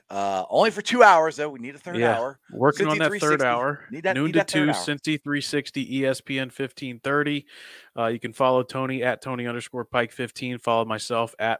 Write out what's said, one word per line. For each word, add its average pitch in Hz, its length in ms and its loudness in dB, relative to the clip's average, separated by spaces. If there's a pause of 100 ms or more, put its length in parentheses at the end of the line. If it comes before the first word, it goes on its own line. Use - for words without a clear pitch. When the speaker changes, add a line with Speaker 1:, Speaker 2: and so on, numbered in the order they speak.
Speaker 1:
uh, 98 400 -2
only 196 220 4
for 208 100 -8
two 240 220 4
hours 160 320 8
though. 147 140 -4
We 135 100 -12
need 127 160 -12
a - 20 -20
third 135 200 -10
Speaker 2:
Yeah, 117 200 2
Speaker 1:
hour. 131 220 -6 (140)
Speaker 2:
working 147 340 2
on 151 80 2
Speaker 1:
Cincy 147 40 -2
Speaker 2:
that 156 100 2
third 202 100 -4
Speaker 1:
three 151 120 2
sixty. 139 140 2
Speaker 2:
hour. 127 460 0
Speaker 1:
Need 156 120 -10
that, 190 120 0
Speaker 2:
Noon 151 120 0
Speaker 1:
need 185 40 -2
Speaker 2:
to 160 80 2
Speaker 1:
that 147 100 0
third 147 180 0
Speaker 2:
two, - 20 2
Speaker 1:
hour. 143 280 -2
Speaker 2:
Cincy 151 240 -4
three 143 200 -2
sixty, 139 560 -4
E 135 80 0
S 135 160 0
P 135 180 -6
N 131 100 -6
fifteen 127 520 -10
thirty. 147 460 0 (520)
Uh, 117 60 0
you 117 120 -2
can 117 140 -8
follow 127 320 2
Tony 131 400 -6
at 123 180 -2
Tony 123 240 -8
underscore 120 380 -8
Pike 120 300 -2
fifteen. 123 440 -8
Follow 113 280 2
myself 113 520 -4
at 113 220 -2